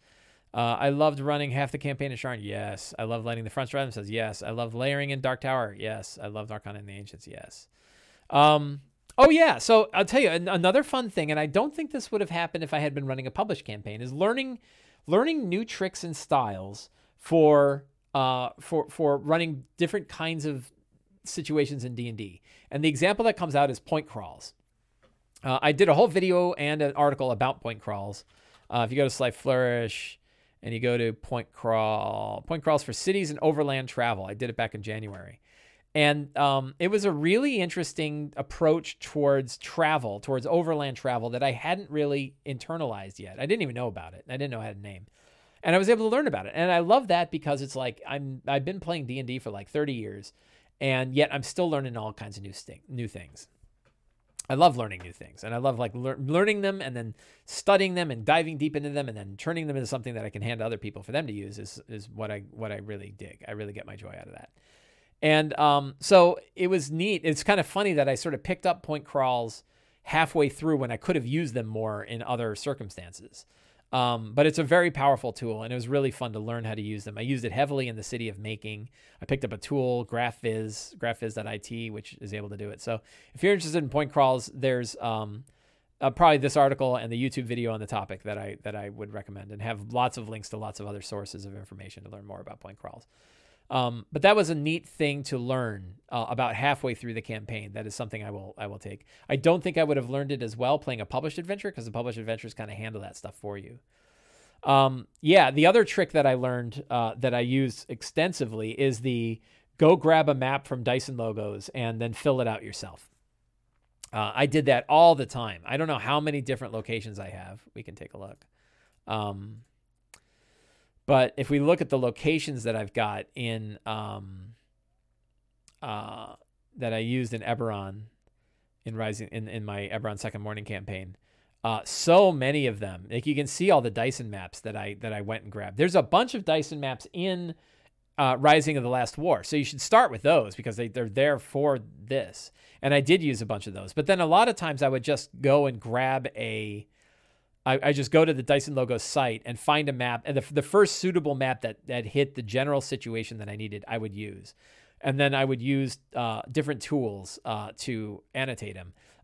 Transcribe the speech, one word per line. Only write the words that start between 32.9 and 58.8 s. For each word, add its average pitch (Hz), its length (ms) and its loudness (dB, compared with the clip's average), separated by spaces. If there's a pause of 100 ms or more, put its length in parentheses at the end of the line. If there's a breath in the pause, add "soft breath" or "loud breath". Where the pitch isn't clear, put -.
cities 190 380 0
and 151 120 -8
overland 143 460 2
travel, 113 380 -2
I 101 80 -8
did 120 160 -4
it 113 60 -8
back 113 180 -2
in 104 80 -12
January. 101 580 -10 (540 soft breath)
And, 147 440 2
um, 135 400 2
it 175 100 2
was 202 160 2
a 202 80 4
really 202 480 2
interesting 151 760 -4
approach 160 600 0
towards 139 600 2
travel, 147 600 0
towards 131 260 -4
overland 156 500 0
travel 120 340 -2
that 123 120 -2
I 135 100 2
hadn't 175 380 -4
really 143 440 0 (120)
internalized 131 720 -6
yet. 95 200 -14
I 135 80 -4
didn't 208 160 0
even 127 120 -4
know 123 140 -4
about 87 260 -10
it. - 140 -20
I 127 40 -10
didn't 131 180 -6
know 117 100 -8
it 110 40 -8
had 104 120 -10
a 98 40 -16
name. 101 260 -16 (560 soft breath)
And 165 140 2
I - 20 6
was 196 100 4
able 220 200 4
to 226 80 2
learn 294 100 2
about 98 200 -2
it. - 100 -10
And 175 160 4
I 170 60 6
love 208 300 4
that 175 220 2
because 143 320 -2
it's 139 140 -10
like, 131 320 -6
I'm, 139 400 -8
I've 139 160 2
been 190 160 -6
playing 165 260 -6
D 123 120 -6
and 127 100 -6
D 127 100 -4
for, 117 120 -8
like, 101 180 -12
thirty 151 240 -2
years, 101 400 -10 (480 soft breath)
and 131 340 0
yet 143 180 4
I'm 139 100 -4
still 175 260 -2
learning 135 280 -2
all 107 160 -6
kinds 104 240 -14
of 98 60 -14
new 98 100 -14
sti-, - 360 -18
new 120 180 -8
things. 87 400 -16 (1040)
I 135 40 0
love 147 220 6
learning 101 280 -6
new 85 80 -14
things, - 320 -18
and 113 100 -6
I 120 40 -4
love, 127 200 0
like, 110 160 -4
lear-, 127 240 -4
learning 190 440 2
them 196 180 -2
and 131 160 -8
then 113 180 -8 (300 soft breath)
studying 190 500 2
them 175 160 -2
and 113 140 -8
diving 160 340 2
deep 151 160 -2
into 147 160 -4